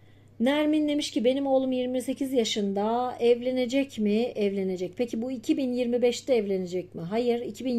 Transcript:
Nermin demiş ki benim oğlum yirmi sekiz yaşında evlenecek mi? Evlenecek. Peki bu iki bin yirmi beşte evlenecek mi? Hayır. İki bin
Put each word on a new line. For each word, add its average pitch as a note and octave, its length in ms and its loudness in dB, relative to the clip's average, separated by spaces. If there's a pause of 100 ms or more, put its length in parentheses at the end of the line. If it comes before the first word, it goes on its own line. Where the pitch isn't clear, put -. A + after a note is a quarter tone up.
(400)
Nermin D4+ 480 2
demiş D4 220 0
ki B3 140 0
benim C4+ 220 2
oğlum C4 260 2
yirmi B3+ 300 -2
sekiz C4 300 -4
yaşında A3+ 880 0
evlenecek B3+ 800 2
mi? G#3 220 2
Evlenecek. F#3+ 760 -2
Peki A#3+ 260 -4
bu C4 100 -6
iki C4 240 -2
bin C4 160 -2
yirmi A#3+ 300 0
beşte B3 320 2
evlenecek F#3 600 -2
mi? E3+ 80 -10
Hayır. A#3 380 0
İki A#3 240 -8
bin B3+ 140 0